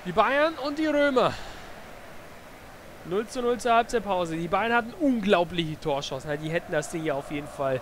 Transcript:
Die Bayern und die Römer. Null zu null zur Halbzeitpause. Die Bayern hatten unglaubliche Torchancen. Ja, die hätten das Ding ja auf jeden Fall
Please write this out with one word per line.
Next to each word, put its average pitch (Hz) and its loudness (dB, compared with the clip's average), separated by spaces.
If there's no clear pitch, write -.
Die 180 -4
Bayern 277 4
und 294 -4
die 311 2
Römer. 285 4
Null 202 -2
zu 254 -6
null 240 2
zur 233 4
Halbzeitpause. 196 2
Die 170 -2
Bayern 202 2
hatten 240 2
unglaubliche 180 2
Torchancen. 143 -4
Ja, 147 0
die 156 -6
hätten 170 -2
das 151 -2
Ding 160 -4
ja 151 0
auf 139 -6
jeden 147 -6
Fall 135 0